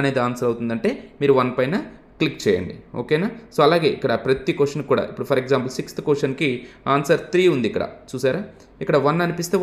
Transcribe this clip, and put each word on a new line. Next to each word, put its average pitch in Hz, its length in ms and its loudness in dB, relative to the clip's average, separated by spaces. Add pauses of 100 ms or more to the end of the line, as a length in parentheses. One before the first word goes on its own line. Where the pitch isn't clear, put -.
అనేది 131 240 2
ఆన్సర్ 123 260 -2
అవుతుందంటే 117 400 -2 (300)
మీరు 139 200 6
వన్ 123 180 0
పైన 139 180 2 (440)
click 143 220 -2
చేయండి. 90 320 0 (240)
ఓకేనా? 156 280 0 (280)
So - 100 0
అలాగే 160 300 4
ఇక్కడ 123 160 -2 (120)
ప్రతి 131 360 0
question 143 320 0
కూడా, 110 180 2
ఇప్పుడు - 200 -8
for 139 120 2
example 127 340 0
sixth - 320 -10
క్వశ్చన్‌కి 143 420 0 (440)
answer 147 280 2 (120)
three 180 100 4 (120)
ఉంది 120 160 0
ఇక్కడ 85 140 -2 (260)
చూసారా, 135 280 0 (440)
ఇక్కడ 160 120 0 (120)
వన్ 156 180 2
అనిపిస్తే 165 380 -4